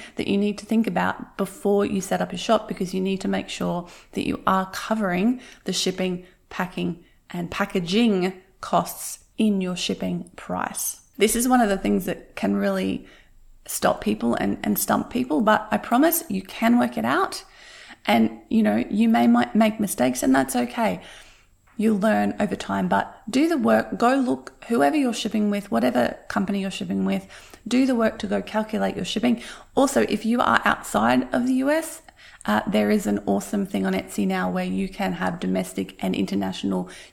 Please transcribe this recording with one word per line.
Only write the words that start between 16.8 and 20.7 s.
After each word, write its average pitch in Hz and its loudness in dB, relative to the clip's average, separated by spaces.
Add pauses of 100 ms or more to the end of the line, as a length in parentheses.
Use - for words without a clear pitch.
it 226 -2
out. 294 -2 (640)
And, 220 2 (100)
you 220 4
know, 214 2
you 226 4
may 240 4
mi-, 240 6 (100)
make 214 4
mistakes, 247 0
and 269 4
that's 262 2
okay. 226 -2 (720)